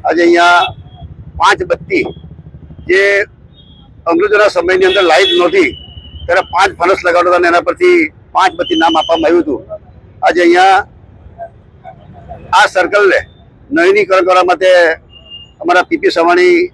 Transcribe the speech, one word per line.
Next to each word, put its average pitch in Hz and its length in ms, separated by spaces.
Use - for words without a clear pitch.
આજે 156 180
અહીંયા 175 360
પાંચ 381 260
બત્તી, - 420
જે 185 140
અંગ્રેજોના 202 420
સમયની 185 380
અંદર 185 180
લાઇટ 175 360
નહોતી, 175 300
ત્યારે 180 180
પાંચ 185 240
ફણસ 180 280
લગાડતા 175 240
હતા 175 120
અને 180 60
એના 175 140
પરથી 180 360
પાંચ 185 220
બત્તી 165 260
નામ 165 180
આપવામાં 156 320
આવ્યું 170 140
હતું. 147 180
આજે 170 180
અહીંયા 180 380
આ 196 140
સર્કલને 180 520
નવીનીકરણ 185 540
કરવા 180 180
માટે 185 280
અમારા 180 300
પી 165 80
પી 170 140
સવાણી 175 440